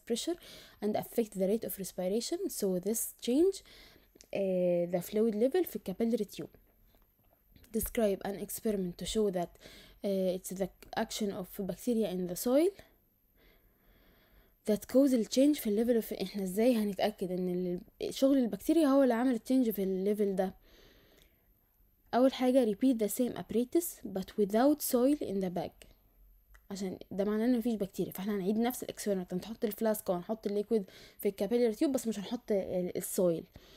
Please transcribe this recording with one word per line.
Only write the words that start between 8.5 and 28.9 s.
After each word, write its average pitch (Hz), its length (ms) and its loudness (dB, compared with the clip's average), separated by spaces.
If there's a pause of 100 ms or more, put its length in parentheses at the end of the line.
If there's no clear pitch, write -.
to - 20 -8
show 208 320 0
that، 170 120 -4 (560)
آه، 190 320 0
it's 185 180 -12
the 185 120 -2 (320)
action 220 320 -4
of - 340 -8
bacteria 214 500 -2
in 180 160 -2
the 180 140 -8
soil 294 260 4 (2000)
that 208 120 2 (120)
cause 269 180 6
the 226 140 2 (100)
change 285 240 4
في - 80 -6
ال 214 180 2
level 226 180 2
of، - 180 -8
احنا 190 220 -6
ازاي 220 320 2
هنتأكد 208 560 -2
ان 180 180 -2 (520)
ال-، - 120 -4
شغل 269 240 4
البكتيريا 269 500 2
هو 277 160 6
اللي 247 100 4
عمل 240 260 0
change 254 300 2
في 196 140 -2
ال 190 320 0
level 202 220 0
ده؟ 190 160 0 (1600)
اول 254 200 4
حاجة 254 400 4
repeat 262 240 2
the 214 120 0
same - 280 -2
apparatus 247 480 0 (300)
but 190 120 -4 (140)
without 233 400 4 (100)
soil 262 300 4
in 196 220 -4
the 185 60 -2 (100)
bag، - 280 -10 (840)
عشان 190 260 -6 (140)
ده 185 120 0
معناه 214 220 2
ان 247 120 4
مفيش 233 160 0
بكتيريا، 190 380 -4
فاحنا 202 240 -4
هنعيد 196 220 0
نفس 240 260 0
الاكسبيرمنت، 185 500 -4